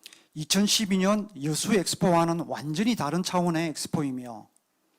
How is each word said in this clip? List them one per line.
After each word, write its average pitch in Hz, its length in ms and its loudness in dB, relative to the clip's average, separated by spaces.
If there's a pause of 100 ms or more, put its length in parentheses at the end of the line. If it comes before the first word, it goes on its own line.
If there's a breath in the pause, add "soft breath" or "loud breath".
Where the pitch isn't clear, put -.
(340 loud breath)
이천십이 196 640 0
년 196 320 2 (120)
여수 156 320 0
엑스포와는 165 640 2
완전히 147 540 -2
다른 156 280 -2
차원의 170 480 0
엑스포이며, 127 800 -6 (480)